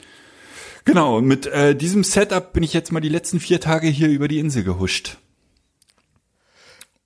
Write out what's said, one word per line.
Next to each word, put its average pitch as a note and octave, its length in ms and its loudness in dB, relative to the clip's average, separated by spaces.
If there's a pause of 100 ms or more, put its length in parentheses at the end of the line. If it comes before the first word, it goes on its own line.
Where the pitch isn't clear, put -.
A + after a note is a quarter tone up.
(840)
Genau, D3 340 4
mit, C3+ 280 2
äh, C#3+ 280 4
diesem F#3 280 0
Setup G3 500 0
bin E3+ 100 0
ich D#3 100 -2
jetzt D#3+ 180 -4
mal D#3+ 100 -4
die D3+ 80 -2
letzten E3 300 -4
vier E3+ 200 0
Tage D#3+ 280 -2
hier D#3 200 2
über D3 200 2
die D3+ 120 -2
Insel C#3+ 240 -2
gehuscht. F#2 540 -4 (1900)